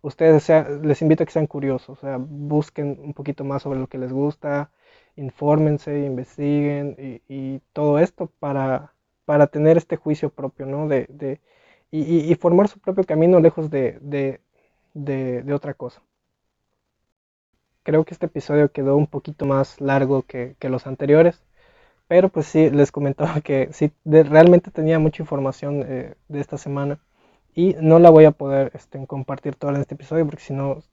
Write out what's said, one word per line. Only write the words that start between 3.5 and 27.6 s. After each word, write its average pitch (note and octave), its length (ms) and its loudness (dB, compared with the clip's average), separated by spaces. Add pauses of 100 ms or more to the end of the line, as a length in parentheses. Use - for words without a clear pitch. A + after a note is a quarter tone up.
sobre C#3 180 -8
lo C3 80 -10
que C3+ 100 -14
les B2+ 140 -10
gusta, C#3+ 580 -6 (460)
infórmense, D3 840 -2
investiguen C#3+ 1000 -4
y, C3 300 -16
y C3+ 320 -12 (120)
todo D3 260 0
esto E3+ 400 -2
para, C#3 540 -6 (320)
para D3 220 2
tener D#3 320 2
este D#3+ 180 -6
juicio D3+ 340 -4
propio, C3+ 360 -12
¿no? D3 220 -6
De, C3+ 200 -2
de, C#3 320 -10 (500)
y, D#3 120 -6
y, D#3+ 300 0
y - 20 4
formar F#3 340 2
su - 120 -12
propio F#3+ 240 -4
camino E3+ 360 2
lejos D#3+ 300 0
de, C3+ 320 -4
de, C#3 380 -6 (520)
de, C3+ 500 -8
de C#3+ 120 -6
otra C#3+ 200 -8
cosa. - 280 -16 (1800)
Creo D#3 220 0
que - 100 -14
este F3 120 -8
episodio D3 460 -2
quedó C#3 240 0
un D3+ 100 2
poquito C#3+ 400 -10
más C3+ 340 -2
largo C3+ 420 -2
que, B2+ 360 -12
que C3+ 100 -8
los B2+ 180 -6
anteriores, D3 560 2 (680)
pero F#3 200 4
pues D#3 180 -4
sí, D#3+ 240 4
les C#3+ 220 2
comentaba D3 480 -4
<laughs> - 20 -20
que C3+ 300 -2
sí, D3 180 -2 (140)
de-, D#3 200 6
realmente E3+ 460 6
tenía D#3+ 280 -2
mucha D#3 240 -2
información, C#3+ 640 -6
eh, B2+ 280 -10 (140)
de D3 120 -10
esta C#3+ 180 -10
semana C#3+ 420 -8 (540)
y F3+ 260 -2